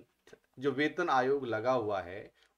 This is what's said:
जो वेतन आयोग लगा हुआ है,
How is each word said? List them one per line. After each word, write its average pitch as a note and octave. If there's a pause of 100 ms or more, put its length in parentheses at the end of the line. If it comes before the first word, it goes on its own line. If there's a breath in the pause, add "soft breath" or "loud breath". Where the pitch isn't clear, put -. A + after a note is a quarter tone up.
(580)
जो C3+
वेतन D3+
आयोग C3
लगा A2
हुआ G#2
है, F2+ (260)